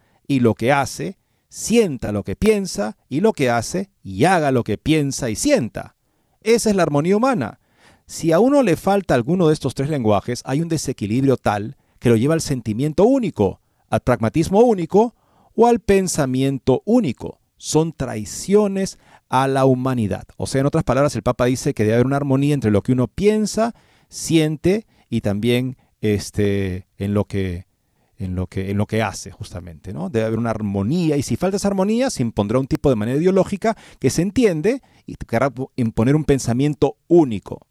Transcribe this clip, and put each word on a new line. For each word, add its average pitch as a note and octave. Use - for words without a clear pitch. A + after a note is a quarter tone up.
y C3+
lo A2+
que A#2+
hace, C#3+
sienta F#3
lo G2+
que F#2+
piensa G3+
y C3
lo G#3+
que B2+
hace, A#2+
y F#2+
haga E3
lo A#2+
que G#2
piensa C#3+
y G#2
sienta. E3
Esa A3
es G3
la F3
armonía D#3
humana. A3+
Si -
a E3
uno C4+
le E3+
falta F#3+
alguno D#3
de D#3
estos C#3
tres C#3
lenguajes, A#2
hay C#3
un E3+
desequilibrio C3
tal G#2+
que -
lo A#2+
lleva C#3
al D#3+
sentimiento C#3
único, G#3+
al A2
pragmatismo B2+
único G#3
o A#3
al A#3+
pensamiento C#3
único. G#3+
Son D#3+
traiciones F#3+
a C3+
la C3+
humanidad". B2+
O G#2
sea, C3+
en C#3
otras D#3+
palabras, C3+
el G2+
Papa B2
dice C3
que A2
debe G#2+
haber B2
una C#3
armonía C#3+
entre A2
lo G2
que C3
uno B2+
piensa, G#3+
siente D#3+
y A#2
también, A#2+
este, G2+
en G2+
lo G2+
que, F#2
en F#2
lo F#2
que, F#2+
en G2+
lo G#2
que A2
hace, G2
justamente, F2
¿no? E3+
Debe A2
haber A2+
una A#2
armonía, A2
y D3
si -
falta G3
esa G3+
armonía, G#3+
se -
impondrá A2+
un C3+
tipo D3
de A#2+
manera A2+
ideológica F#3+
que C3
se E3
entiende G3
y -
querrá A#2
imponer A#2
un D#3
pensamiento C3+
único. C#3